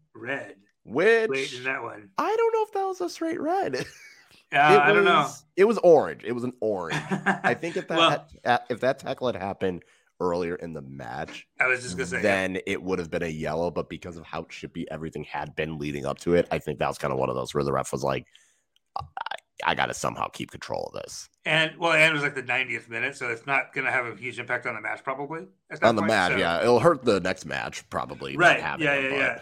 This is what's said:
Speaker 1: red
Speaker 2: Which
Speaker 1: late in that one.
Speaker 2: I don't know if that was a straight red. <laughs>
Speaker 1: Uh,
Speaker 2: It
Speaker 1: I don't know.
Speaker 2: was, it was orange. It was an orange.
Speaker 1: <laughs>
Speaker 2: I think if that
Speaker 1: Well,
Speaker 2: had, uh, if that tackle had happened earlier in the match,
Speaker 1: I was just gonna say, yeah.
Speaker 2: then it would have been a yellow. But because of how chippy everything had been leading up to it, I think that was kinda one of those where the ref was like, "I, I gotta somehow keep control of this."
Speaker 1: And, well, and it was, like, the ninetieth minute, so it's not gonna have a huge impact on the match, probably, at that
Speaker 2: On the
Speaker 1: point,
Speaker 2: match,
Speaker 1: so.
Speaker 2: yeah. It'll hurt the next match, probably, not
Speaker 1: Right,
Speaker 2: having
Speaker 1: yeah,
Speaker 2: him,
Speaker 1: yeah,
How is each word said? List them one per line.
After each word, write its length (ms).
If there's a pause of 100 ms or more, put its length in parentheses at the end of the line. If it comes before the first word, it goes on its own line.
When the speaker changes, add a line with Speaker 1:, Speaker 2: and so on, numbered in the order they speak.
(140)
Speaker 1:
red 420 (280)
Speaker 2:
Which 460
Speaker 1:
late 240
in 100
that 180
one. 360
Speaker 2:
I 180
don't 180
know 100
if 100
that 100
was 160
a 80
straight 320
red. 500
<laughs> 60 (560)
Speaker 1:
Uh, 40
Speaker 2:
It 40
Speaker 1:
I 320
don't 120
know. 160
Speaker 2:
was, 240 (120)
it 80
was 140
orange. 440
It 80
was 140
an 160
orange. 440
Speaker 1:
<laughs> 60
Speaker 2:
I 440
think 220
if 120
that 100
Speaker 1:
Well, 120
Speaker 2:
had, 120 (220)
uh, 140 (100)
if 120
that 200
tackle 260
had 80
happened 480 (380)
earlier 360
in 160
the 100
match, 680 (100)
Speaker 1:
I 80
was 160
just 140
gonna 100
say, 120
yeah. 40
Speaker 2:
then 420
it 160
would 200
have 100
been 140
a 40
yellow. 440
But 160
because 280
of 80
how 200
chippy 480
everything 320
had 320
been 220
leading 280
up 140
to 140
it, 180
I 80
think 180
that 80
was 120
kinda 180
one 140
of 40
those 180
where 120
the 80
ref 180
was 140
like, 220 (680)
"I, 60 (600)
I 100
gotta 200
somehow 340
keep 240
control 420
of 80
this." 260 (160)
Speaker 1:
And, 340
well, 140
and 180
it 20
was, 100
like, 140
the 60
ninetieth 460
minute, 280
so 140
it's 160
not 260
gonna 180
have 160
a 80
huge 240
impact 280
on 100
the 40
match, 220
probably, 440 (240)
at 100
that 80
Speaker 2:
On 80
the 60
Speaker 1:
point, 100
Speaker 2:
match, 200
Speaker 1:
so. 60
Speaker 2:
yeah. 220
It'll 200
hurt 240
the 140
next 260
match, 460
probably, 460
not 40
Speaker 1:
Right, 200
Speaker 2:
having 260
Speaker 1:
yeah, 80
Speaker 2:
him, 200
Speaker 1:
yeah, 280